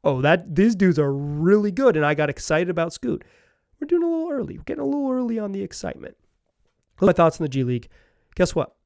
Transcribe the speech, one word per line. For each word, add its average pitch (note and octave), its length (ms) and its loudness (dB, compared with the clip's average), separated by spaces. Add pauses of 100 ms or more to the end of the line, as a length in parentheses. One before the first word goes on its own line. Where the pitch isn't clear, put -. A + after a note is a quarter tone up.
"Oh, C3 200 0
that, D#3+ 340 2
these G#3+ 180 4
dudes F3+ 240 4
are C#3 140 2
really D#3+ 580 2
good," A3+ 260 2
and D3+ 80 2
I D3+ 100 2
got D3 160 0
excited E3 380 -2
about E3+ 240 -2
Scoot. - 300 -6 (560)
We're C#4+ 80 -8
doing E4+ 160 2
a E4+ 60 0
little E4 240 -2
early. B3+ 260 -6
We're - 60 -16
getting D4+ 180 -6
a C#4 40 -4
little C#4 260 -2
early A#3+ 260 -2
on G3+ 140 -6
the G3 100 -6
excitement. - 540 -12 (840)
My F3+ 120 6
thoughts E3 280 2
on E3 40 -2
the D3 40 -4
G C3 140 -2
League. B2 260 -4 (460)
Guess F3+ 220 0
what? - 180 -4 (120)